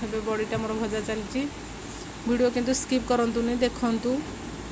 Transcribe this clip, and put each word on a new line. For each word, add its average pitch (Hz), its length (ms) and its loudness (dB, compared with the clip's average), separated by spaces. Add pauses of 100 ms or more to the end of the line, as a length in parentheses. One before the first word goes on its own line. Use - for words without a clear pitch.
ଏବେ 220 200 -2
ବଡ଼ିଟା 214 360 0
ମୋର 220 180 -2
ଭଜା 220 280 0
ଚାଲିଛି। 220 380 -2 (800)
ଭିଡ଼ିଓ 240 300 4
କିନ୍ତୁ 240 240 2
ସ୍କିପ୍ 254 320 2
କରନ୍ତୁନି, 233 500 2
ଦେଖନ୍ତୁ। 233 560 2 (600)